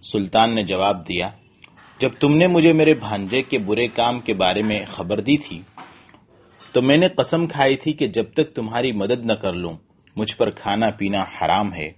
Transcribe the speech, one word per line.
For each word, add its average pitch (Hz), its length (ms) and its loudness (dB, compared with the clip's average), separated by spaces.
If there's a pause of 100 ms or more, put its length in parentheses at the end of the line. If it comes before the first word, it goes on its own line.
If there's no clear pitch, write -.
سلطان 113 520 0
نے 110 80 -2
جواب 95 460 -2
دیا، 90 220 -4 (680)
"جب 127 100 0 (100)
تم 147 160 4
نے 170 100 4
مجھے 165 260 4
میرے 156 220 8
بھانجے 107 480 -4
کے 135 160 -2
برے 107 300 -2
کام 117 320 0
کے 113 140 -4
بارے 95 280 0
میں 104 240 -2
خبر 101 340 -6
دی 127 160 0
تھی 92 260 -8 (1080)
تو 123 100 2
میں 135 140 6
نے 180 120 6
قسم 165 380 -2
کھائی 139 300 2
تھی 151 160 -4
کہ 147 160 -2
جب 107 240 -4
تک 156 220 -2
تمہاری 120 380 -4
مدد 113 340 -2
نہ 113 60 0
کر 101 200 -4
لوں 87 200 -6 (440)
مجھ 107 200 -6
پر 110 140 0
کھانا 107 400 -2
پینا 101 320 -4
حرام 92 520 -2
ہے۔ 80 240 -10